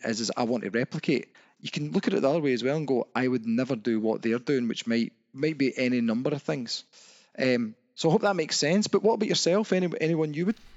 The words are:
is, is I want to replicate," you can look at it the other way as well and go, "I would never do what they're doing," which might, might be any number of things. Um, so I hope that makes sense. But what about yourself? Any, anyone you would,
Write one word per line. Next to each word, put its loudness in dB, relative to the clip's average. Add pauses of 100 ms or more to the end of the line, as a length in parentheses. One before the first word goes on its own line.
is, -2
is -4
I 0
want -2
to -6
replicate," -2 (320)
you -12
can -6
look 0
at 2
it 0
the 2
other 0
way 0
as -2
well 0
and -4
go, 0
"I 0
would -2
never 0
do 0
what 0
they're 0
doing," 0
which -6
might, 0 (220)
might -2
be 0
any 0
number 0
of -2
things. -6 (540)
Um, 2 (220)
so 2
I 4
hope 6
that 2
makes -2
sense. 2
But 2
what 4
about 0
yourself? 2
Any, 2 (120)
anyone 0
you -2
would, 0 (200)